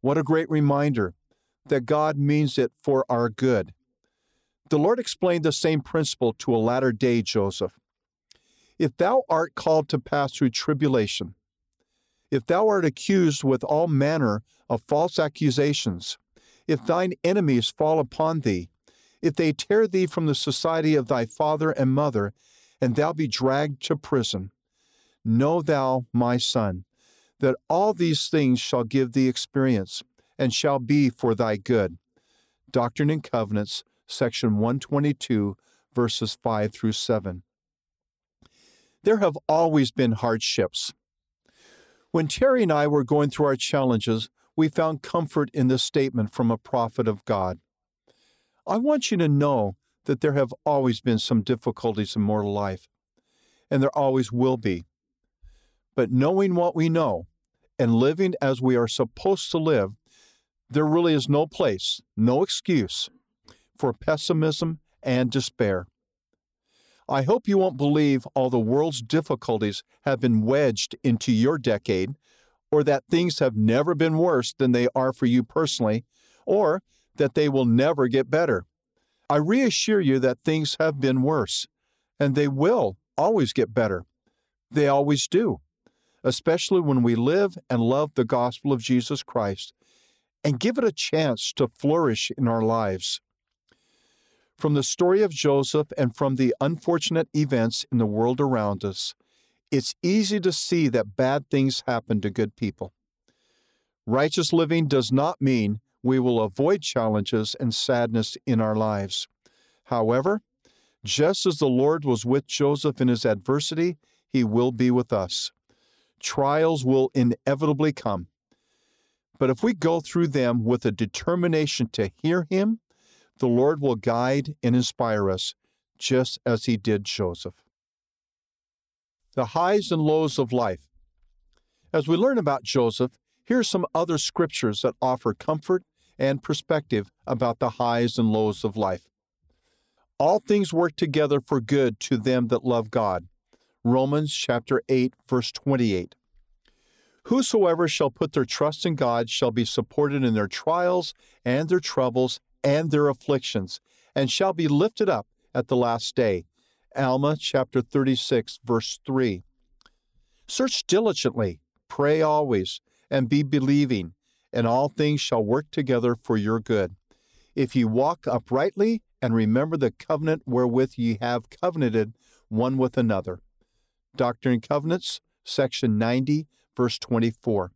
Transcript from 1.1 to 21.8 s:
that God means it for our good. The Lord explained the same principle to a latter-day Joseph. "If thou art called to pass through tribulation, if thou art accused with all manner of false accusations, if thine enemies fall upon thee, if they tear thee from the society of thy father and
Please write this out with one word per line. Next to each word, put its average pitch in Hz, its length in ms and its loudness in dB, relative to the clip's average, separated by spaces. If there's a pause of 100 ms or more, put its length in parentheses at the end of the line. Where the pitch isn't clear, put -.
that 135 180 0
God 151 320 0
means 143 400 0
it 123 200 0
for 131 320 0
our 120 200 0
good. 107 440 0 (960)
The 151 100 2
Lord 208 200 2
explained 175 460 -2
the 156 60 2
same 156 300 0
principle 139 520 -2
to - 220 -2
a - 20 4
latter-day 120 640 2
Joseph. 98 580 -4 (960)
"If 156 200 -2
thou 233 320 2
art 160 260 -2
called 156 340 0
to 143 100 -2
pass 143 340 -4
through 135 160 0
tribulation, 127 840 -2 (920)
if 135 160 -2
thou 190 220 2
art 202 160 2
accused 160 600 0
with 131 200 2
all 156 240 0
manner 139 560 0 (260)
of 120 120 -2
false 156 360 0
accusations, 143 1000 -2 (500)
if 156 180 -2
thine 180 280 0 (100)
enemies 165 460 2
fall 156 300 0
upon 156 420 -2
thee, 92 280 -2 (520)
if 160 140 0
they 156 180 2
tear 214 340 2
thee 185 180 0
from 165 200 -4
the 147 100 0
society 156 600 -2
of 131 120 0
thy 120 180 0
father 156 460 -2
and 131 220 0